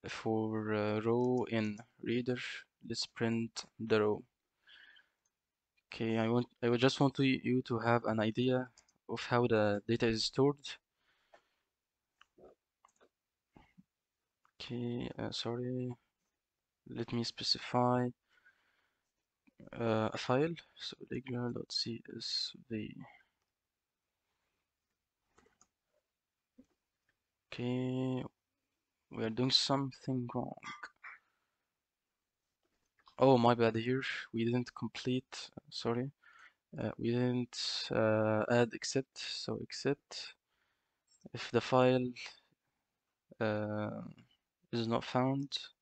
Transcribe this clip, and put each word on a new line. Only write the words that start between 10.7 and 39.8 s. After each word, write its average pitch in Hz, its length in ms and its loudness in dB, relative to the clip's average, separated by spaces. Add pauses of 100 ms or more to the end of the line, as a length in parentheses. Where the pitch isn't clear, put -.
Okay, 120 600 -4
uh, 113 120 -4
sorry. 123 600 -4 (960)
Let 120 240 -6
me 117 100 0
specify, 123 840 0 (1700)
uh, 110 320 0
a - 60 -8
file. 147 360 0 (220)
So - 220 -12 (120)
regular 123 420 -4
dot - 200 -8
C - 300 -4 (160)
S - 340 -4 (180)
V. 107 240 -6 (4000)
Okay, 127 720 -2 (840)
we 113 120 -6
are 113 60 0
doing 120 220 0
something 131 840 0
wrong. - 240 -4 (2500)
Oh, 131 200 8
my 117 160 8
bad. 117 220 4
Here 120 260 0 (320)
we 113 100 0
didn't 123 320 0
complete. - 760 -4 (200)
Sorry. 120 420 -2 (680)
Uh, 117 200 -2
we 117 140 0
didn't, 123 800 0
uh, 110 600 4
add 120 220 6
except, - 440 -4
so - 440 -6
except - 720 -6 (1000)